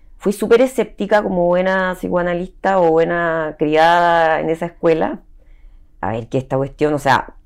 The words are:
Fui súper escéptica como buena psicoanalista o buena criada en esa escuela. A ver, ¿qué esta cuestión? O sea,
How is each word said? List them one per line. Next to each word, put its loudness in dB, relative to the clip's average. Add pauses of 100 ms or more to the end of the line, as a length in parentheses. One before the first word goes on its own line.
(160)
Fui -2
súper 2
escéptica -2
como 0
buena 0
psicoanalista -2
o 4
buena -2
criada 2
en -2
esa -4
escuela. -2 (800)
A -6
ver, -8
¿qué -4
esta -4
cuestión? -2
O -2
sea, 0 (120)